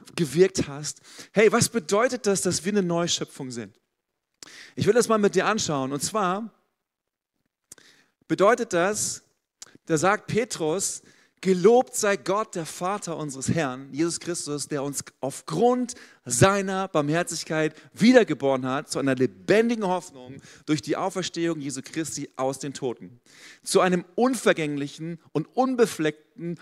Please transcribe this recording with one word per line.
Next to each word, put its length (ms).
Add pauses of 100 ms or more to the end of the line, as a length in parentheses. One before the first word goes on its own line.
(160)
gewirkt 500
hast. 360 (300)
Hey, 200
was 160
bedeutet 580
das, 140
dass 240
wir 80
eine 100
Neuschöpfung 680
sind? 280 (960)
Ich 100
will 80
das 140
mal 100
mit 160
dir 100
anschauen. 480
Und 100
zwar 480 (1800)
bedeutet 440
das, 520 (600)
da 140
sagt 280
Petrus, 760 (380)
„Gelobt 540
sei 220
Gott, 400
der 100
Vater 500
unseres 340
Herrn, 420
Jesus 260
Christus, 480
der 160
uns 220 (160)
aufgrund 720 (300)
seiner 640
Barmherzigkeit 880 (180)
wiedergeboren 720
hat 240
zu 80
einer 160
lebendigen 720
Hoffnung 560 (240)
durch 160
die 140
Auferstehung 640
Jesu 200
Christi 540
aus 240
den 160
Toten, 460 (420)
zu 180
einem 240 (120)
unvergänglichen 1040 (100)
und 160 (100)
unbefleckten 1040